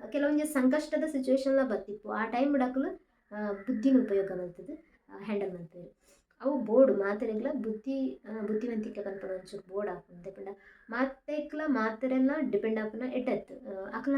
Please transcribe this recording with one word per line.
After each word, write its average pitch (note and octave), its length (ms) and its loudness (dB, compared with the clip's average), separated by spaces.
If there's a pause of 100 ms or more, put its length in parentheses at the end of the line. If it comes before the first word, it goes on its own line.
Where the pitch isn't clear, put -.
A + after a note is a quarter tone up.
(120)
ಕೆಲವೊಂಜಿ D4 340 2
ಸಂಕಷ್ಟದ D4 580 2
ಸಿಚುವೇಶನ್‌ಲ C4+ 600 2
ಬತ್ತಿಪ್ಪು. G#3 460 -4
ಆ A3 160 -2
ಟೈಮ್ C4 320 2
ಡಾಕುಲು, C4 560 0 (180)
ಆ, G#3 200 -2
ಬುದ್ಧಿನ A#3 500 4
ಉಪಯೋಗ G3 300 2
ಮಲ್ತುದು, F3+ 420 -8 (360)
ಆ, G3 80 -18
ಹ್ಯಾಂಡಲ್ G3+ 340 -4
ಮಲ್ಪೆರ್. F3 360 -12 (540)
ಅವು B3+ 200 0
ಬೋರ್ಡ್ A3 360 8
ಮಾತೆರೆಗ್ಲ G#3+ 560 0
ಬುದ್ಧಿ, B3+ 720 -4
ಆ, A3 140 -8
ಬುದ್ಧಿವಂತಿಕೆ G#3+ 600 -2
ಪನ್ಪುನ G3 300 -8
ಒಂಚೂರು F#3 380 -10
ಬೋರ್ಡ್ G3 220 -4
ಆಪುಂಡು. F3 340 -14
ದೆಪ್ಪಂಡ G3 220 -14 (420)
ಮಾತೆಕ್ಲ D4 760 -4
ಮಾತೆರೆಲ್ಲ C4 760 2
ಡಿಪೆಂಡ್ A3 400 0
ಆಪುನ A3 240 -6 (100)
ಎಡ್ಡೆತ್ತು. A#3 420 -4
ಆ, G3+ 440 -10
ಅಕ್ಲ C#4 180 0